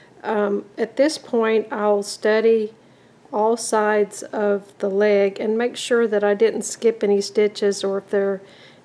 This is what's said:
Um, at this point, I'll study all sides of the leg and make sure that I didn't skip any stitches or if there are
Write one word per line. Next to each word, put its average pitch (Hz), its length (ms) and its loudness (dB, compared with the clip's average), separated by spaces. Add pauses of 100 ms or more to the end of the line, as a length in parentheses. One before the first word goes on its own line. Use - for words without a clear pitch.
(240)
Um, 208 420 -2 (120)
at 220 180 -4
this 302 220 2
point, 220 540 0
I'll 208 320 0
study 220 680 0 (600)
all 226 240 2
sides 214 640 0
of 202 560 -4
the 202 120 -4
leg 202 500 2
and 220 180 -2
make 240 180 -2
sure 233 320 0
that 208 160 0
I 208 120 2
didn't 220 260 2
skip 226 420 -2
any 202 160 2
stitches 202 640 -2
or 196 140 -2
if 196 140 -10
there 196 180 0
are 196 120 -4 (440)